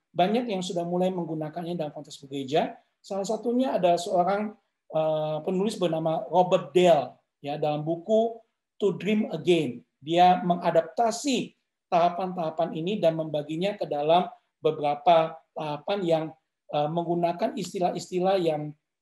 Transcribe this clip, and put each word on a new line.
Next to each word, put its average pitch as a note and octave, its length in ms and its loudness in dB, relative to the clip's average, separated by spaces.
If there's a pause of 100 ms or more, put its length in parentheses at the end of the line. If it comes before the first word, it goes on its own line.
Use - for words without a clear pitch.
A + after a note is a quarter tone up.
(120)
banyak G#3+ 360 0
yang F#3 160 -4
sudah F3 200 -4
mulai F3+ 280 0
menggunakannya D#3+ 640 -6
dalam D3+ 160 -6
konteks D3+ 320 -16
bergereja. C#3 520 -2 (240)
Salah G3 240 -6
satunya A#3+ 520 0
ada F3 200 4
seorang, G3+ 560 0 (400)
eh, D#3 520 0
penulis F#3+ 360 -2
bernama D#3+ 480 0
Robert F3+ 480 2
Dale, D#3+ 400 4 (240)
ya, C#3+ 160 -6
dalam D3+ 280 -2
buku G#3+ 520 0 (440)
To F#3+ 160 0
Dream G#3 360 0
Again. D#3 520 0 (200)
Dia F3 400 6
mengadaptasi F3+ 1120 0 (320)
tahapan-tahapan F3 880 0
ini F3+ 240 -4
dan D#3+ 160 2
membaginya D#3+ 600 -4
ke E3+ 120 -6
dalam D#3 400 2 (320)
beberapa D#3 760 2 (200)
tahapan D#3 480 -4
yang D#3+ 200 2 (480)
eh, D3+ 180 0
menggunakan E3+ 680 -2
istilah-istilah F3+ 840 -2
yang, D3+ 320 -2 (300)